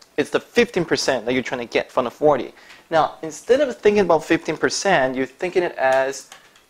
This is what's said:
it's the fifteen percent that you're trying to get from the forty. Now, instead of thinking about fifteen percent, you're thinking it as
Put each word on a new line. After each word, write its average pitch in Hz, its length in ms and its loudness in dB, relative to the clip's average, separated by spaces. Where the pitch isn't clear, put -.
it's 143 140 -2
the 151 80 0
fifteen 208 440 -2
percent 135 440 -2
that 127 60 0
you're 127 100 -2
trying 127 180 -8
to 117 100 -12
get - 200 -2
from 127 140 -2
the 117 60 -6
forty. 143 400 0
Now, 156 320 0
instead 220 400 0
of 254 160 -4
thinking 208 240 4
about 170 240 2
fifteen 165 320 -2
percent, 139 580 0
you're 131 120 -4
thinking 180 340 -4
it 175 140 -4
as 131 560 -2